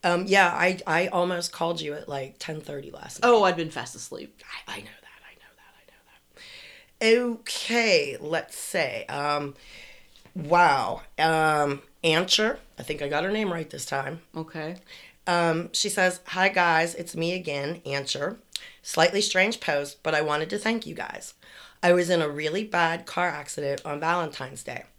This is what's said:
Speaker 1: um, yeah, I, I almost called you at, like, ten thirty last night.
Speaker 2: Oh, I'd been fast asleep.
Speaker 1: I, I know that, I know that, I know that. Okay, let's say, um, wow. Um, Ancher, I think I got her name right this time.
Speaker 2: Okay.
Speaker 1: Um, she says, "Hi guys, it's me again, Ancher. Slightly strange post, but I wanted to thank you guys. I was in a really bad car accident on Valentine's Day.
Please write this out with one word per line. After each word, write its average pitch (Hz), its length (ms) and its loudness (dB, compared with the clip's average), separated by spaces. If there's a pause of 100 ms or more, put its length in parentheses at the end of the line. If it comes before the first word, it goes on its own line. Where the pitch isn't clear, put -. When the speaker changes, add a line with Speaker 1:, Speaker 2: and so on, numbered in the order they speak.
Speaker 1:
um, 180 220 2
yeah, 190 220 6
I, 180 380 0
I 170 220 2
almost 180 440 -2
called 170 280 -2
you 147 140 -8
at, 151 140 -12
like, 139 300 -8
ten 156 220 -10
thirty 143 300 -12
last - 320 -10
night. 240 60 4
Speaker 2:
Oh, 220 160 8
I'd 180 120 4
been 165 140 -4
fast - 240 -8
asleep. - 480 -14 (260)
Speaker 1:
I, - 60 -8
I - 60 -10
know - 40 -18
that, - 420 -20
I - 80 -20
know - 220 -20
that, - 1500 -10
I - 20 -
know 240 220 6
that. 220 60 -6
Okay, 190 840 2
let's - 360 -6
say, 135 500 -4
um, 143 480 -2 (800)
wow. 147 680 4 (160)
Um, 156 640 4 (240)
Ancher, 185 540 2 (200)
I 139 40 -12
think 151 180 -6
I 139 80 -4
got 151 160 0
her 196 80 -2
name 214 200 0
right 160 180 -6
this - 160 -10
time. 139 340 -4 (160)
Speaker 2:
Okay. 160 400 -8 (500)
Speaker 1:
Um, 170 460 2
she - 160 0
says, 185 380 2
"Hi 190 240 2
guys, 170 440 4
it's 170 220 -10
me 165 160 0
again, 160 540 -4
Ancher. 139 500 -4 (460)
Slightly 180 400 4
strange 202 380 2
post, 143 420 -2
but 156 120 0
I 151 60 4
wanted 156 300 0
to 202 80 -2
thank 226 280 -2
you - 80 -10
guys. - 400 -12 (480)
I 175 100 6
was 180 160 4
in 170 140 4
a 147 80 0
really 156 340 -4
bad 175 400 0
car 175 240 0
accident 147 560 -4
on 147 160 -6
Valentine's 151 600 -4
Day. 123 220 -12 (140)